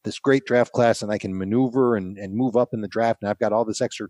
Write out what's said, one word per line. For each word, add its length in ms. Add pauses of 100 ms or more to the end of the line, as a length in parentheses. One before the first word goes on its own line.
this 160
great 260
draft 280
class 280
and 100
I 60
can 200
maneuver 580
and, 220
and 180
move 200
up 180
in 80
the 60
draft 340
and 80
I've 100
got 140
all 120
this 160
extra 280